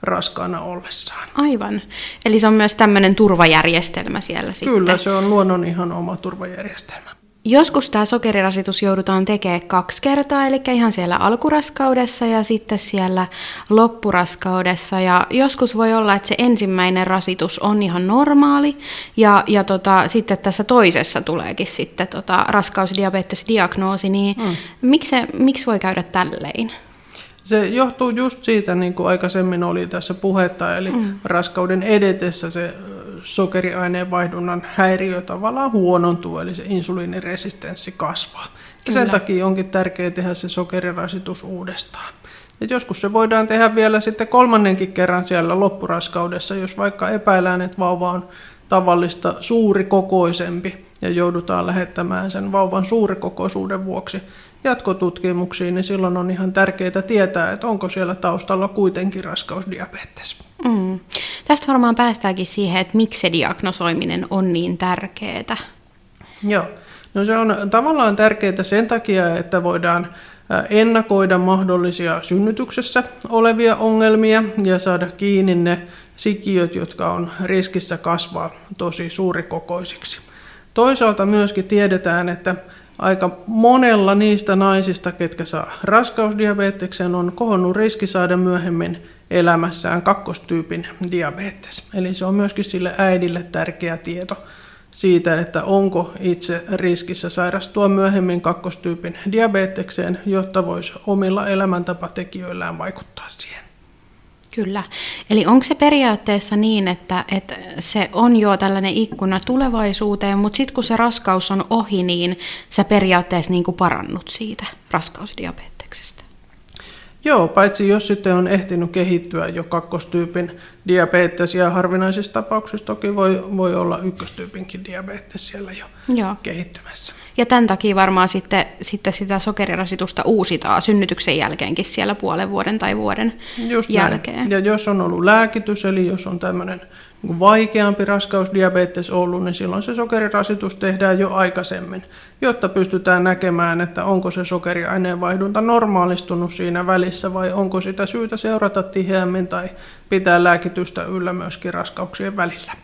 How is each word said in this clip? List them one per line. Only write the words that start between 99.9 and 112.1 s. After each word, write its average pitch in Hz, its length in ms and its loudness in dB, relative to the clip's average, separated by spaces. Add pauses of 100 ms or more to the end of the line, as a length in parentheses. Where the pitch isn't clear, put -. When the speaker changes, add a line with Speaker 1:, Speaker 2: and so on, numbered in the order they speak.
Speaker 1:
jotta 190 400 0
voisi 175 260 -6 (140)
omilla 202 420 0
elämäntapatekijöillään 180 1300 -4
vaikuttaa - 500 -14
siihen. - 340 -16 (920)
Speaker 2:
Kyllä. 196 280 -4 (480)
Eli 214 160 4
onko 254 180 6
se 311 100 2
periaatteessa 233 800 2
niin, 214 320 2
että, 180 440 -4
että 190 220 -4 (240)
se 190 340 0
on 233 240 6
jo 208 200 4
tällainen 196 380 0
ikkuna 190 520 0
tulevaisuuteen, 208 920 0
mut 208 160 2
sit 269 160 -2
kun 247 140 -2
se 226 120 0
raskaus 226 540 0
on 196 200 0
ohi, 208 320 2
niin 175 360 0 (300)